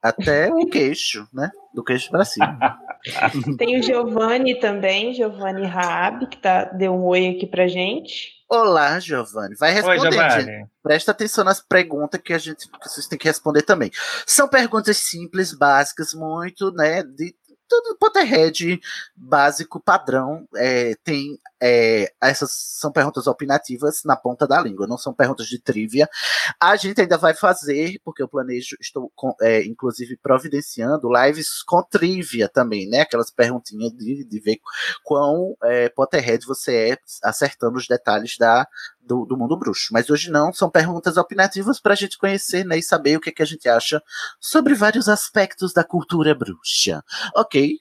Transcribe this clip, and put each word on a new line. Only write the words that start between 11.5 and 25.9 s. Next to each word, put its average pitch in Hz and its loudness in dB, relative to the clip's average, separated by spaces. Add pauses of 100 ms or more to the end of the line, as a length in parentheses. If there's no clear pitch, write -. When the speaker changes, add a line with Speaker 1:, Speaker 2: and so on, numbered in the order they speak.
Speaker 1:
perguntas 165 0
que - -6
a 165 -2
gente, 156 -10
que - -20
vocês - -12
têm 151 -8
que - -2
responder 151 2
também. 156 0 (340)
São - 4
perguntas 220 2
simples, 175 -6
básicas, 143 2
muito, 170 -6
né, 165 0
de 143 -10 (340)
todo 466 0
Potterhead 175 2 (340)
básico, 143 0
padrão, 147 -2
é, 120 0
tem, 143 -6 (240)
é, 113 4 (120)
essas 135 2 (300)
são 147 -4
perguntas 139 0
opinativas 139 -2
na 151 2
ponta 127 -2
da 143 2
língua, 101 -6
não 120 -8
são 135 -10
perguntas 123 0
de 123 -10
trivia. 113 0 (540)